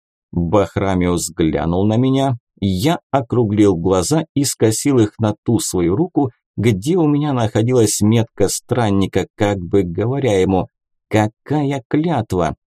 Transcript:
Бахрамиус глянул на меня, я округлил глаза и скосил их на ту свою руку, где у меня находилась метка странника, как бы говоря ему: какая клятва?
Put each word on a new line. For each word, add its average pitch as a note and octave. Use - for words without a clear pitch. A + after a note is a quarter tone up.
Бахрамиус F2
глянул E2
на A2
меня, C3
я G2+
округлил G#2
глаза F#2
и C#3+
скосил B2
их G#2+
на G#2+
ту A2+
свою F2+
руку, D3
где A2+
у E3
меня D3
находилась A#2
метка G#2+
странника, G2
как G2+
бы F#2
говоря G#2
ему: F#2
какая C#3
клятва? A#2+